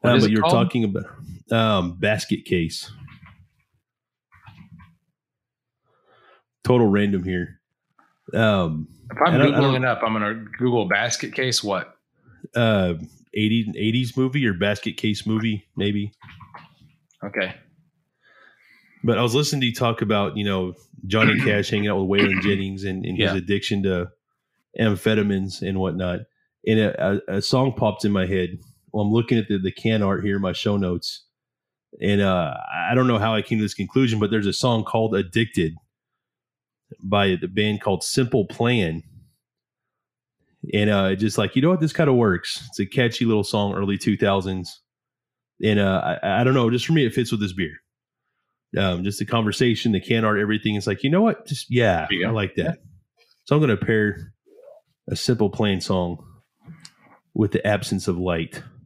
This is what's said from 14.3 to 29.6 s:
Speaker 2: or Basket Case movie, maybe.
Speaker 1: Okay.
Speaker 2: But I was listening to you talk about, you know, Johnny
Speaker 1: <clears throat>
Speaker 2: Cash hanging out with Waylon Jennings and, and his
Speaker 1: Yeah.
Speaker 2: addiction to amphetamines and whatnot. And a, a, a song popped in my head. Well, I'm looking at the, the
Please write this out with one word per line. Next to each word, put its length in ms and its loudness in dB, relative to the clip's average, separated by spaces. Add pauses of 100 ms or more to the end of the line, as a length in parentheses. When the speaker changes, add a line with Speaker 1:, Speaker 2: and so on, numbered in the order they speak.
Speaker 2:
or 80 2
Basket 420 -2
Case 300 -4
movie, 400 -2 (100)
maybe. 360 -2 (1120)
Speaker 1:
Okay. 300 -6 (1500)
Speaker 2:
But 160 2
I 40 2
was 120 0
listening 280 2
to 40 2
you 80 -2
talk 280 0
about, 340 0
you 80 -4
know, 300 -2 (320)
Johnny 340 4
Speaker 1:
<clears throat> 40 0
Speaker 2:
Cash 260 0
hanging 180 0
out 160 0
with 160 2
Waylon 220 0
Jennings 420 -2
and, 220 -6
and 100 -6
his 160 0
Speaker 1:
Yeah. 60 -2
Speaker 2:
addiction 460 -2
to 260 -2 (680)
amphetamines 880 0
and 140 -4
whatnot. 400 -4 (460)
And 140 4
a, 480 0
a, 80 -4
a 60 -2
song 320 2
popped 300 -2
in 80 2
my 140 0
head. 320 -2 (340)
Well, 140 -2
I'm 60 0
looking 260 2
at 100 -2
the, 100 0
the 140 -2